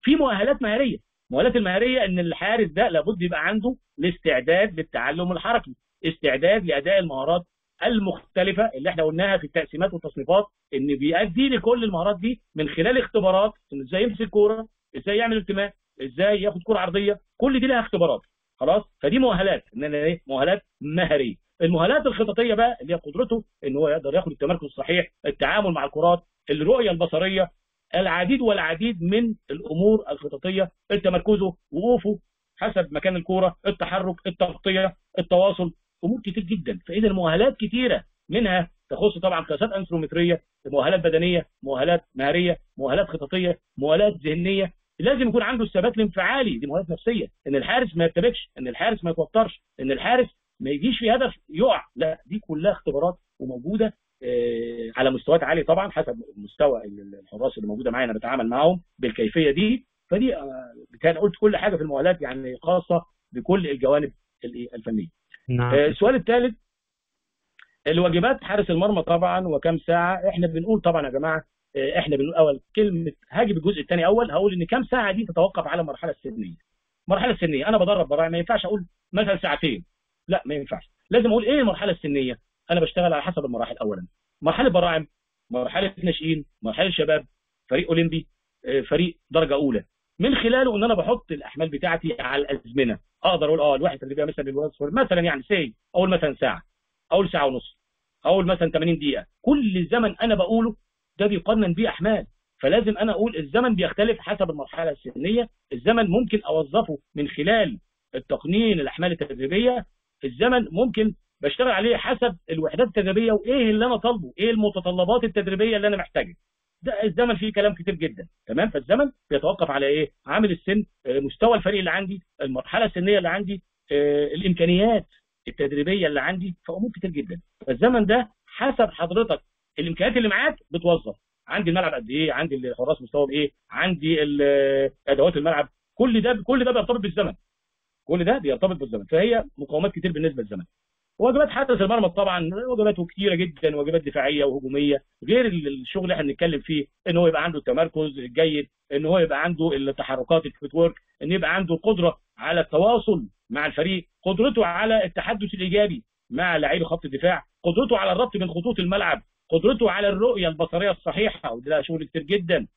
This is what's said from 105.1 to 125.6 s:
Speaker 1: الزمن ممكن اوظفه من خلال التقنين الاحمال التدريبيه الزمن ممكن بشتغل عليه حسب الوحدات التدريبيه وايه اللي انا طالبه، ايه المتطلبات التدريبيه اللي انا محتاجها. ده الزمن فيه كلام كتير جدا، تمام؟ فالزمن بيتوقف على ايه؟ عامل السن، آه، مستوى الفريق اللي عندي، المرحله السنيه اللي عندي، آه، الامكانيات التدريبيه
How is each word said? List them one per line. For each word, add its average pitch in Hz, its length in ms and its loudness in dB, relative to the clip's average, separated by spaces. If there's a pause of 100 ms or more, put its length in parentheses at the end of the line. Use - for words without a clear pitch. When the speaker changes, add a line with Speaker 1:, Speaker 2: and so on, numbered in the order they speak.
Speaker 1:
الزمن 208 360 2
ممكن 214 320 2
اوظفه 151 560 -2 (180)
من 147 120 -2
خلال 160 520 0 (360)
التقنين 175 640 0
الاحمال 165 320 -2
التدريبيه 165 720 -2 (380)
الزمن 220 480 2
ممكن 214 420 0 (280)
بشتغل 247 300 0
عليه 214 260 2
حسب 233 400 -2 (120)
الوحدات 160 380 0
التدريبيه 202 440 2
وايه 233 400 2
اللي 214 140 2
انا 247 120 0
طالبه، 208 420 -2
ايه 220 120 2
المتطلبات 202 720 2
التدريبيه 208 540 0
اللي 202 100 0
انا 202 100 2
محتاجها. 175 380 -6 (480)
ده 214 200 -2
الزمن 220 320 2
فيه 214 180 -4
كلام 208 200 2
كتير 175 220 -6
جدا، 160 320 -8 (200)
تمام؟ 226 220 0
فالزمن 262 420 0 (180)
بيتوقف 160 420 0
على 139 140 0
ايه؟ 147 260 0 (140)
عامل 196 260 2
السن، 202 320 -2 (220)
آه، 135 140 0
مستوى 214 380 2
الفريق 196 220 0
اللي 180 120 -2
عندي، 190 300 -6 (200)
المرحله 139 440 -2
السنيه 196 320 0
اللي 175 120 0
عندي، 190 340 -6 (280)
آه، 147 340 2
الامكانيات 180 800 2 (420)
التدريبيه 147 600 -2